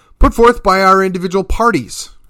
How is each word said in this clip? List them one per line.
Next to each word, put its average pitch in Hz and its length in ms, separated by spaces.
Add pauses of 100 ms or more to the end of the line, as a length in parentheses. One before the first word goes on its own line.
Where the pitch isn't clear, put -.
(200)
put - 140
forth 233 300
by 190 180
our 190 220
individual 185 400
parties. 190 680 (180)